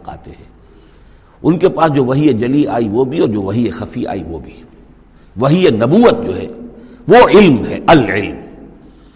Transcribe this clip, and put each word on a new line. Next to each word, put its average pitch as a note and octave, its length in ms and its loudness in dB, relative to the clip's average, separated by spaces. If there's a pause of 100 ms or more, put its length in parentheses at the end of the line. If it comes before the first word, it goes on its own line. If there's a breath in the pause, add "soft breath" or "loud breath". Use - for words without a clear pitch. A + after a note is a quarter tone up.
काते - 240 -18
है। - 240 -20 (880 soft breath)
उनके E3+ 280 0
पास D#3+ 200 0
जो C#3 140 0
वही C3+ 300 0
जली B2+ 320 0
आई A#2 220 -4
वो A#2 160 0
भी C#3+ 160 -4
और C3 80 2
जो G#2 140 -4
वही G#2+ 280 -4
खफी - 360 -10
आई F#2+ 160 -8
वो D#2+ 180 -12
भी। - 220 -20 (720 soft breath)
वही D3+ 360 2
नबूवत C#3 440 2
जो E2+ 160 -8
है F2+ 140 -8 (640 loud breath)
वो A3 220 6
इल्म D#3 340 4
है, G#2 220 -10
अल C3+ 240 4
इल्म। F#2+ 340 -6 (720 soft breath)